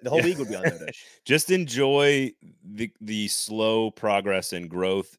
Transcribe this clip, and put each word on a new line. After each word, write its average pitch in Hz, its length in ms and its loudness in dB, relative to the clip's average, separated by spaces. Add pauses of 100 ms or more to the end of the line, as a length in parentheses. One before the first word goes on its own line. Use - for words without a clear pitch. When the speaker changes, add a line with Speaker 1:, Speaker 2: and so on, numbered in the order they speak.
Speaker 1:
the 123 80 -6
whole 147 80 4
Speaker 2:
Yeah. - 60 2
Speaker 1:
league 170 140 0
would 123 100 -4
be 101 80 -6
on 92 60 -6
Speaker 2:
<laughs> - 180 0
Speaker 1:
notice. - 160 -14 (280)
Speaker 2:
Just 151 240 2
enjoy 143 840 2 (320)
the, 110 260 -8 (100)
the 107 280 -4
slow 110 640 0
progress 101 600 0
and 87 160 -8
growth 92 500 -2